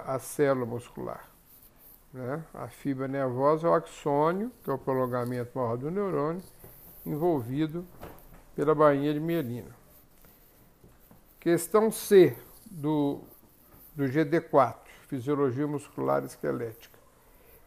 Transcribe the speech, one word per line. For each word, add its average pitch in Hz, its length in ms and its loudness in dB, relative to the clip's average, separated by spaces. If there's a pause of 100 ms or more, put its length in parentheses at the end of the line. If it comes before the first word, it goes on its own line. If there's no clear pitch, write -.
a 135 140 -4
célula 135 460 0
muscular, - 600 -10 (880)
né? 131 280 -8 (120)
A 123 160 -12
fibra 135 400 -4
nervosa 139 580 2
é - 20 2
o 165 40 4
axônio, 165 760 0 (140)
que - 60 -8
é 139 40 0
o 135 40 -4
prolongamento 123 760 -2
maior 120 220 -2
do 135 160 -6
neurônio, 175 500 -2 (640)
envolvido 156 800 -2 (720)
pela 147 180 2
bainha 147 400 4
de 147 60 -2
mielina. 151 500 -4 (1700)
Questão 202 500 2
C 180 460 8 (340)
do, 147 480 -2 (760)
do 139 140 -2
G 139 160 2
D 156 160 0
quatro, 135 500 2 (200)
fisiologia 139 580 -2
muscular 139 560 -2
esquelética. 131 760 -8 (680)